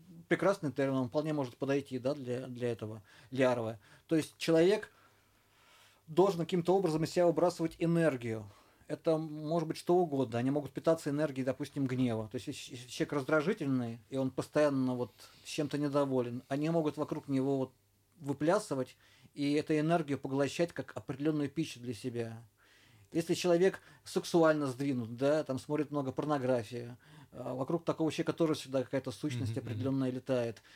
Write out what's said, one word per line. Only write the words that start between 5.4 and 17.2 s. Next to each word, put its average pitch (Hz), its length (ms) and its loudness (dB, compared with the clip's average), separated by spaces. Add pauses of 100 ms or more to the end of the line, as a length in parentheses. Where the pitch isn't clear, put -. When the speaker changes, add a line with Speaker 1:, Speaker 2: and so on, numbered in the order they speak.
Speaker 1:
должен 170 320 4
каким-то 175 360 2
образом 160 280 2
из 147 60 -2
себя 175 160 4
выбрасывать 170 520 2
энергию. 127 720 0 (380)
Это 160 300 0
может 156 480 -2
быть 160 100 -4
что 175 200 2
угодно. 135 420 2
Они 127 140 2
могут 143 200 -2
питаться 160 380 0
энергией, 143 340 -2
допустим, 135 420 -2
гнева. 120 420 0
То - 80 -8
есть 117 100 -8
если - 140 -8
ч-, - 160 -14
если 123 120 -16
человек - 260 -4
раздражительный, 135 840 0 (100)
и 135 60 -4
он 131 140 0
постоянно 135 640 2
вот 123 180 -4 (320)
с - 40 -18
чем-то 147 300 -2
недоволен, 135 720 0
они 147 220 0
могут 160 260 0
вокруг 151 320 -4